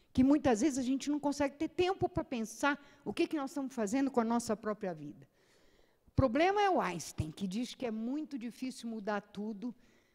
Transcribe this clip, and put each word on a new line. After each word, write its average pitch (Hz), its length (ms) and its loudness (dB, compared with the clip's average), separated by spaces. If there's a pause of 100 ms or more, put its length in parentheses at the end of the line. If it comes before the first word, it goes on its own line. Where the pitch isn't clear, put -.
(120)
que 254 100 4
muitas 269 380 6
vezes 269 180 2
a 269 40 -2
gente 262 280 0
não 294 80 0
consegue 285 380 0
ter 320 120 -4
tempo 359 400 0
pra 320 160 -2
pensar 269 580 -2 (220)
o 208 80 -6
que 320 140 2
que - 100 -4
nós 277 140 -4
estamos 269 240 -6
fazendo 247 360 0
com 247 100 2
a 226 40 2
nossa 233 320 0
própria 208 380 -6
vida. 147 340 -14 (800)
O - 60 -20
problema 320 500 4
é 392 80 4
o 302 100 4
Einstein, 170 520 -4
que 202 160 -6
diz 220 260 -4
que - 100 -8
é 233 60 -2
muito 254 480 -6
difícil 240 500 -8
mudar 214 320 -4
tudo 208 540 -8 (400)